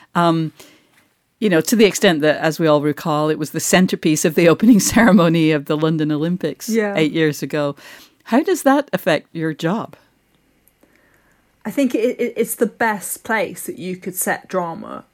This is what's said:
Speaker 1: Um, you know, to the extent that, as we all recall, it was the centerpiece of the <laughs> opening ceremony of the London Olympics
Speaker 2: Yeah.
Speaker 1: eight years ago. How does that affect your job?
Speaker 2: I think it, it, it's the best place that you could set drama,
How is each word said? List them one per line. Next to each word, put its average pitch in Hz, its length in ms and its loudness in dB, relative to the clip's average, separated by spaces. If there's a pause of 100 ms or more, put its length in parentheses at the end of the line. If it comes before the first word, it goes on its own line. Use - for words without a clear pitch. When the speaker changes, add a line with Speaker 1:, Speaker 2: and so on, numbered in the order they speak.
(140)
Speaker 1:
Um, 165 380 0 (880)
you 214 100 0
know, 165 140 2
to - 140 -2
the 214 100 6
extent 175 340 2
that, 151 180 2
as 156 200 -2
we 165 80 0
all 147 160 4
recall, 151 480 -2
it 156 80 -2
was 151 140 -8
the 160 80 -6
centerpiece 180 640 0
of 165 80 -2
the 175 140 4
<laughs> 160 40 8
opening 214 280 6
ceremony 170 720 4
of 147 120 -2
the 156 120 -4
London 156 360 0
Olympics 160 560 -4
Speaker 2:
Yeah. 214 280 -2
Speaker 1:
eight 160 160 0
years 156 300 -2
ago. 143 340 -4 (480)
How 247 180 2
does 349 220 -2
that 277 280 2
affect 175 400 -2
your 160 220 -4
job? 175 420 -6 (1700)
Speaker 2:
I 220 60 -10
think 269 240 0
it, 240 240 -2
it, 240 180 -2
it's 226 180 -2
the 240 120 -2
best 214 560 -4
place 202 440 -6
that - 120 -12
you 185 180 -8
could 180 180 -12
set - 340 -6
drama, 165 640 -8